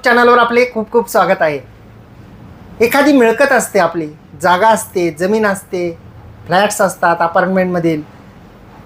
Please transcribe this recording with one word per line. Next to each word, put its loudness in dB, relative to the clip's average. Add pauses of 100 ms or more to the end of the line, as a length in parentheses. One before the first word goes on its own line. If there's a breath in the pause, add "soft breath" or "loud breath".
चॅनलवर 4
आपले 2 (100)
खूप -8
खूप 0
स्वागत 0
आहे. -2 (1200)
एखादी 2
मिळकत 2
असते, -2
आपली -2 (340)
जागा 2
असते, -2
जमीन -2
असते, -6 (480)
फ्लॅट्स 0
असतात 0
अपार्टमेंटमधील. -2 (840)